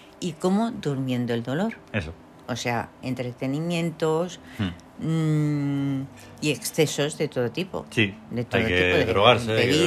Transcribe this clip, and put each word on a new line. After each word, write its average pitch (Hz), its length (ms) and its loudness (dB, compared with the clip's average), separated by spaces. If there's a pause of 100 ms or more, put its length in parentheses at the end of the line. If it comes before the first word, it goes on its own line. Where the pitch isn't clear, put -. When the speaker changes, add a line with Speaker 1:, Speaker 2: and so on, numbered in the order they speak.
(200)
Speaker 1:
y 180 140 -4
como 208 380 2
durmiendo 127 640 -2
el 117 100 0
dolor. 170 300 -2 (200)
Speaker 2:
Eso. 85 200 -4 (340)
Speaker 1:
O 123 80 -4
sea, 117 340 -4 (120)
entretenimientos, 156 1400 -2 (180)
Speaker 2:
Hmm. - 480 -8
Speaker 1:
mm, 147 1000 0 (340)
y 151 100 0
excesos 147 680 0
de 156 100 -2
todo 120 240 -2
tipo. 170 400 -6
Speaker 2:
Sí, 101 220 0 (180)
Speaker 1:
De 120 140 -4
todo 98 160 0
Speaker 2:
hay 87 60 0
que 87 80 2 (100)
Speaker 1:
tipo 90 120 4
de 90 80 4
Speaker 2:
drogarse, 107 460 6
hay 113 60 2
que - 100 4
Speaker 1:
bebida, 151 200 4